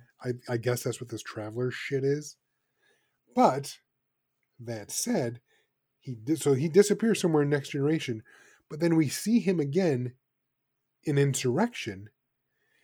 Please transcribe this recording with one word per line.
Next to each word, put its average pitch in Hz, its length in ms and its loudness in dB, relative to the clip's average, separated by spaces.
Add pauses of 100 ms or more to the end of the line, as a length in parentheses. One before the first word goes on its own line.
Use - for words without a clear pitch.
(240)
I, 123 300 -6
I 113 40 0
guess 120 260 -2
that's 123 180 -6
what 117 80 -10
this 113 140 -10
traveler 117 480 -6
shit 135 320 -6
is. 143 320 -2 (1000)
But 151 440 2 (800)
that 113 320 -10
said, 135 480 -2 (640)
he 131 140 -10
di-, 117 200 -2
so 143 180 2
he 135 160 2
disappears 202 500 4
somewhere 156 240 2
in 143 60 0
Next 143 200 -2
Generation, 139 520 -2 (480)
but 151 100 -14
then 165 160 4
we 156 140 4
see 220 300 0
him 175 200 2
again 143 540 0 (880)
in 143 140 0
Insurrection, 131 920 0 (760)